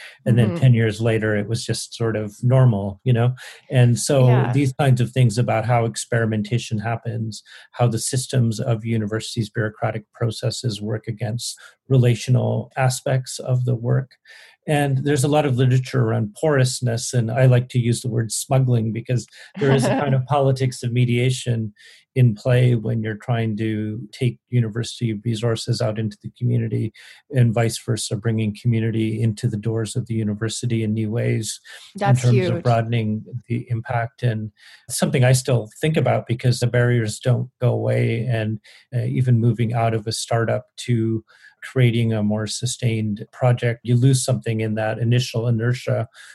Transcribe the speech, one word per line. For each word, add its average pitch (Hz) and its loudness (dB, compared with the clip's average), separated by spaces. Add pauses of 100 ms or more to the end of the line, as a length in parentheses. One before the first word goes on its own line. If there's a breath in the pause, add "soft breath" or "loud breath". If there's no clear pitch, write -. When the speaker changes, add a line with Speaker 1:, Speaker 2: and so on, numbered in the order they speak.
(260 loud breath)
Speaker 1:
And 120 4
then 113 4
Speaker 2:
Mm-hmm. 170 -2
Speaker 1:
ten 131 6
years 113 2
later, 110 2
it 101 -2
was 110 -4
just - -8
sort 113 -2
of 107 -6
normal, 113 2
you 127 2
know? 120 2 (360 loud breath)
And 123 4
so 131 4
Speaker 2:
Yeah. 123 4
Speaker 1:
these 131 2
kinds 135 2
of 113 0
things 120 2
about 110 0
how 117 2
experimentation 110 -2
happens, 113 -6 (300 loud breath)
how 120 2
the 113 0
systems 120 -2
of 117 -2
universities' 110 -4
bureaucratic 107 -6
processes 113 -4
work 110 -6
against 113 -6 (320 loud breath)
relational 120 2
aspects 131 -2
of 127 -2
the 123 0
work. 120 -2 (500 loud breath)
And 143 0
there's 143 0
a - 2
lot 147 4
of 135 0
literature 127 2
around 110 -2
porousness, 127 0
and 117 0
I 127 4
like 123 4
to 120 0
use 113 0
the 120 -6
word 113 -2
smuggling 123 0
because 113 -4 (320 loud breath)
there 135 2
is 135 4
a - 2
kind 147 0
Speaker 2:
<laughs> - 2
Speaker 1:
of 127 0
politics 135 0
of 117 -2
mediation 120 0 (420 loud breath)
in 123 4
play 127 2
when 113 -4
you're 107 -4
trying 113 -2
to 107 -4 (140)
take 123 -4 (120)
university 113 -2 (100)
resources 117 -2
out 107 -2
into 107 -4
the - -12
community 117 -2 (420 loud breath)
and 117 4
vice 117 0
versa, 113 -4
bringing 110 -2
community 113 0
into 113 -2
the 104 -4
doors 110 -4
of 113 -4
the 113 -6
university 110 -2
in 107 0
new 107 -2
ways 117 -2 (380 loud breath)
Speaker 2:
That's 202 2
Speaker 1:
in 123 4
terms 185 4
of 170 0
Speaker 2:
huge. 170 -8
Speaker 1:
broadening 113 0 (240)
the 120 -4
impact. 117 -6
And 107 -2 (360 loud breath)
something 139 2
I 127 6
still 120 0 (100)
think 156 0
about 113 0
because 120 0
the 123 2
barriers 120 0
don't 123 0 (100)
go 120 2
away, 117 0
and, 110 -2 (340 loud breath)
uh, 120 0
even 127 2
moving 117 0
out 117 0
of 107 -4
a 113 -4
startup 117 -2 (200)
to 113 0 (380 loud breath)
creating 117 0
a 107 0
more 107 -2
sustained 110 -4
project, 123 0
you 120 0
lose 131 4
something 110 -2
in 110 -2
that 110 -4
initial 117 0
inertia 120 -2 (260 loud breath)